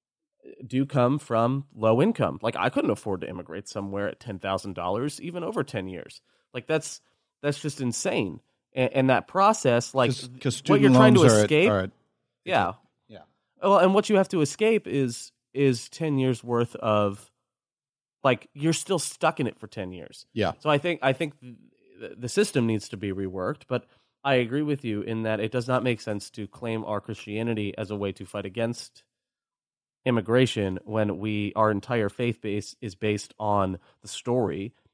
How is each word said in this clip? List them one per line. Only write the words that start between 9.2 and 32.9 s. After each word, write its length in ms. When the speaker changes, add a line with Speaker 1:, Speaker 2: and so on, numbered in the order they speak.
Speaker 1:
process, 640
like, 140
Speaker 2:
'Cause, 200
'cause 280
Speaker 1:
what 120
you're 100
Speaker 2:
student 60
Speaker 1:
trying 180
to 60
Speaker 2:
loans 120
are 40
at, 80
Speaker 1:
escape 260
Speaker 2:
are 100
at, 100
Speaker 1:
Yeah. 280
Speaker 2:
yeah. 100
Speaker 1:
Well, 160
and 160
what 140
you 80
have 140
to 100
escape 480
is, 420
is 340
ten 300
years 240
worth 340
of, 540
like, 280
you're 200
still 260
stuck 420
in 60
it 140
for 80
ten 240
years. 400
Speaker 2:
Yeah. 260
Speaker 1:
So 120
I 80
think, 240
I 100
think 280
th-, 800
the 100
system 380
needs 220
to 80
be 160
reworked, 560
but 180
I 100
agree 280
with 220
you 180
in 200
that 180
it 120
does 160
not 160
make 160
sense 300
to 180
claim 360
our 160
Christianity 800
as 140
a 40
way 160
to 140
fight 200
against 580
immigration 800
when 340
we, 380
our 140
entire 380
faith 320
base 400
is 140